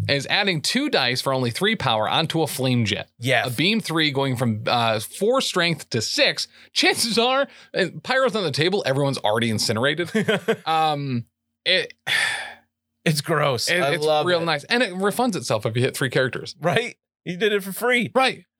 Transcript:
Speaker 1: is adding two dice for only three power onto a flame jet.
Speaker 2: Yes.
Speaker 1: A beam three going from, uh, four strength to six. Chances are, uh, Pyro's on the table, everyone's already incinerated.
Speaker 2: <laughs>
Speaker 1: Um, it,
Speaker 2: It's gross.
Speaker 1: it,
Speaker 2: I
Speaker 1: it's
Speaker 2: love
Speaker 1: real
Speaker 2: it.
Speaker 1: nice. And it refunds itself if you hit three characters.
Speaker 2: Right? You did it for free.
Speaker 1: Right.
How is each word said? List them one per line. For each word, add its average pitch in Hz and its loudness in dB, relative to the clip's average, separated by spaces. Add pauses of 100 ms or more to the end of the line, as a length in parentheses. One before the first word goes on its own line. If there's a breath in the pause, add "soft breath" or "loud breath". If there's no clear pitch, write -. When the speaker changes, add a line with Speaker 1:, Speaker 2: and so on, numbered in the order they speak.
Speaker 1:
is 139 0
adding 185 0
two 277 0
dice 127 0
for 135 0
only 127 0
three 202 0
power 110 0
onto 160 0
a 147 0
flame 127 0
jet. - -4 (100)
Speaker 2:
Yes. 120 2
Speaker 1:
A - -4
beam 185 0
three 156 0
going 135 0
from, 113 0
uh, 113 2
four 247 0
strength 170 -2
to 117 -2
six. - 0 (240 loud breath)
Chances 247 0
are, 262 2 (260 loud breath)
uh, 185 2 (180)
Pyro's 254 2
on 208 -2
the 151 -2
table, 180 0
everyone's 135 0
already 113 2
incinerated. 131 0
Speaker 2:
<laughs> 208 0
Speaker 1:
Um, 147 0 (400)
it, 175 0 (1120 loud breath)
Speaker 2:
It's 151 0
gross. 147 0
Speaker 1:
it, 175 2
Speaker 2:
I 143 2
Speaker 1:
it's 151 -2
Speaker 2:
love 151 2
Speaker 1:
real 175 2
Speaker 2:
it. 170 -4
Speaker 1:
nice. 151 -2
And 240 2
it 190 -4
refunds 196 0
itself 120 -2
if 113 -2
you 127 0
hit - 0
three 135 -2
characters. 127 -2
Speaker 2:
Right? 190 0 (300)
You 175 -6
did 208 0
it 202 0
for 190 -10
free. 233 0
Speaker 1:
Right. 240 0 (140)